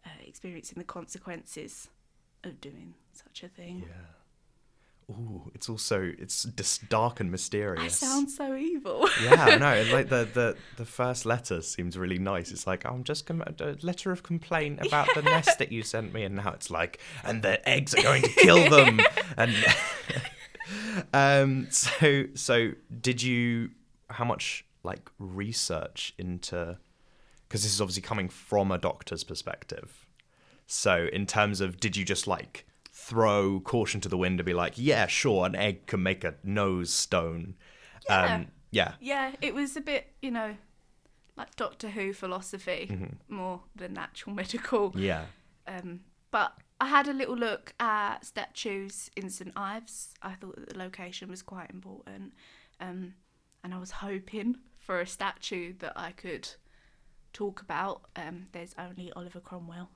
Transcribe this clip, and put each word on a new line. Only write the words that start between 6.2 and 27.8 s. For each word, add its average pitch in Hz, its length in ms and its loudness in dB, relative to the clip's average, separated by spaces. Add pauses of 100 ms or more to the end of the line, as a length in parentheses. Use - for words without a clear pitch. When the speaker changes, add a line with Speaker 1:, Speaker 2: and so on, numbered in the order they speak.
Speaker 2:
dis-, - 340 -4
dark 113 400 0
and 90 140 -2
mysterious. 92 680 -2
Speaker 1:
I 277 40 -2
sound 277 240 0
so 277 260 -6
evil. 320 580 0
<laughs> - 100 2
Speaker 2:
Yeah, - 200 10
I 302 120 10
know. 123 360 6
Like 135 160 4
the, 120 240 2
the, 120 240 2 (200)
the 117 80 -8
first 123 420 -2
letter 113 360 0
seems 87 360 -6
really 92 200 -2
nice. 95 340 -2
It's - 140 -8
like, 92 200 -2
"Oh, 120 40 -4
I'm 127 140 -6
just - 220 -6
gonna, 165 340 -6
a 147 220 -4
letter 175 300 -4
of 180 100 -6
complaint 156 640 -4
about 147 280 4
the - 80 0
Speaker 1:
<laughs> - 20 -2
Yeah. 508 60 6
Speaker 2:
nest 339 280 4
that - 140 -2
you 113 100 -4
sent 110 300 -4
me," 110 120 -4
and 98 120 -4
now 95 160 -2
it's - 180 -10
like, 85 300 -2 (240)
"And 113 180 -2
the 101 260 2
eggs - 260 2
are - 80 6
going - 200 6
to - 80 4
kill - 400 12
them." 135 300 12 (180)
Speaker 1:
<laughs> 170 180 -4
Speaker 2:
And, 117 160 4
<laughs> - 1600 -2
um, 139 580 6
so, 139 540 4 (100)
so 117 380 2 (280)
did 120 220 0
you? 120 480 0 (380)
How - 160 -4
much, - 400 -4 (180)
like, - 260 -10 (100)
research 95 1000 -6
into? 90 600 -6 (680)
'Cause 104 140 -2
this 104 100 0
is 101 80 0